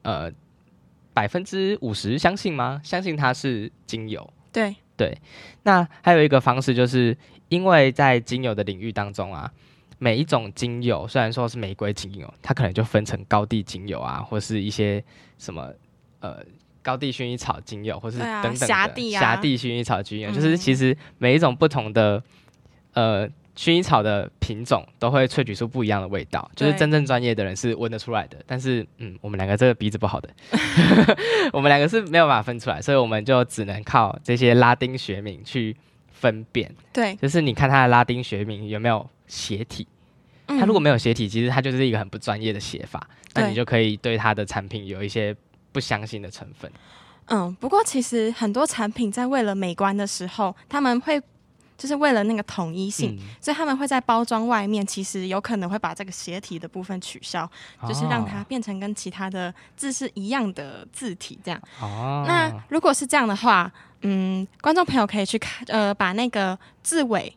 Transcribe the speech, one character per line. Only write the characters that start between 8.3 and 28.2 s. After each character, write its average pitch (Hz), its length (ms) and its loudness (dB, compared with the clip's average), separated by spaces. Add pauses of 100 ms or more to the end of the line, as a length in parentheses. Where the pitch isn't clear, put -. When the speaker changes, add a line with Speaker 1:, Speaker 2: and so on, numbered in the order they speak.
Speaker 1:
油 117 120 -2
的 104 80 -2
领 95 160 -6
域 110 100 -6
当 101 220 -6
中 98 220 -8
啊， - 180 -10 (460)
每 117 180 2
一 135 80 0
种 117 300 0
精 120 280 -6
油， 107 260 0
虽 127 140 0
然 113 120 0
说 120 160 -2
是 117 80 -10
玫 98 180 -8
瑰 104 160 -2
精 95 240 -8
油， 78 160 -14 (100)
它 - 120 -2
可 139 100 2
能 92 100 0
就 113 100 0
分 110 200 2
成 104 240 -6
高 104 180 4
地 110 160 -2
精 92 260 -12
油 80 120 -6
啊， 64 220 -8
或 - 180 -6
是 107 220 -4
一 101 80 -4
些 104 340 0 (340)
什 - 160 -14
么， 71 160 -12 (520)
呃， 87 160 -12 (440)
高 127 140 -4
地 131 160 -4
薰 123 140 -8
衣 120 100 -6
草 - 240 -4
精 104 240 -14
油， 110 160 -6
或 - 100 -10
是 120 100 -8
等 - 240 -6
等 117 100 -2
的 123 60 -6
Speaker 2:
对 127 60 0
啊， - 20 -2
狭 196 200 2
地 233 260 -6
啊。 196 60 -2
Speaker 1:
狭 117 160 4
地 139 220 0
薰 123 100 -6
衣 120 160 -4
草 107 180 -2
精 107 200 -10
油， 104 80 -8
Speaker 2:
嗯。 107 40 -6
Speaker 1:
就 117 60 -2
是 160 160 2
其 175 180 2
实 131 220 2 (220)
每 123 180 6
一 160 40 4
种 151 140 4
不 160 140 4
同 117 240 -2
的， 104 320 4 (680)
呃， 110 340 0 (280)
薰 - 180 2
衣 175 100 4
草 143 180 4
的 104 280 0 (100)
品 113 240 -4
种 120 240 0 (100)
都 117 140 0
会 131 160 4
萃 139 160 0
取 110 100 -4
出 117 140 -4
不 123 160 -4
一 107 40 0
样 104 140 0
的 95 60 -8
味 98 180 -6
道， - 300 -8
Speaker 2:
对。 139 120 2
Speaker 1:
就 151 40 6
是 147 80 0
真 151 100 4
正 151 160 4
专 127 160 2
业 120 140 0
的 104 80 -2
人 95 100 -4
是 113 220 -2
闻 113 160 -4
得 110 80 -8
出 120 140 -8
来 101 140 -2